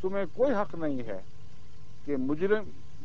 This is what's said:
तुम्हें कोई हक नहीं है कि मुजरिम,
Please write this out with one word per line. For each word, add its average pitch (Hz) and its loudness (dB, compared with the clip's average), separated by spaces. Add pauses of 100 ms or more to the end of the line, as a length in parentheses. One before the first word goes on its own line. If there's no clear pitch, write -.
तुम्हें 190 2
कोई 262 4
हक 208 2
नहीं 160 0
है 101 -2 (840)
कि 143 0
मुजरिम, 170 2 (380)